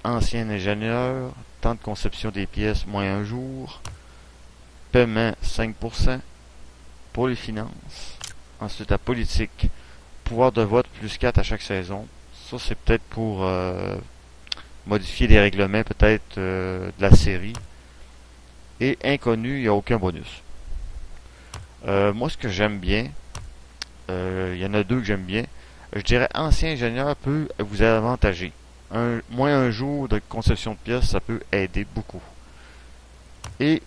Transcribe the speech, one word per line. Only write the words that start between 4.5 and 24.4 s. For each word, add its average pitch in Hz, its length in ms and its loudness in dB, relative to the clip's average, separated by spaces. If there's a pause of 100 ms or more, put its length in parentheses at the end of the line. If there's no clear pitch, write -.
Paiement, 113 520 2
cinq 113 320 0
pour 113 180 -8
cent 127 260 4 (960)
pour 120 140 0
les 123 80 -2
finances. - 840 -10 (420)
Ensuite, 107 300 -8
la 101 80 2
politique. - 720 0 (540)
Pouvoir 120 280 2
de 113 120 2
vote 110 240 2
plus - 320 -10
quatre 120 180 4
à - 60 6
chaque 107 180 -4
saison. 98 460 -6 (420)
Ça, 123 80 -8
c'est 120 180 -4
peut-être - 280 2
pour... 107 400 -4
Euh, 92 520 -2 (920)
modifier 104 400 0
les 107 120 12
règlements, 101 440 4
peut-être, - 560 2
euh, 92 580 -4
de - 40 -8
la 98 100 10
série. 98 420 8 (1300)
Et 131 240 0
inconnu, 120 540 -2
il 135 40 -4
n'y 117 60 0
a 104 60 4
aucun 104 240 2
bonus. 87 440 -6 (1400)
Euh, 101 280 2
moi, 117 180 -4
ce - 60 -6
que 123 120 -4
j'aime 104 300 0
bien, 101 300 0 (1000)
euh, 92 460 -4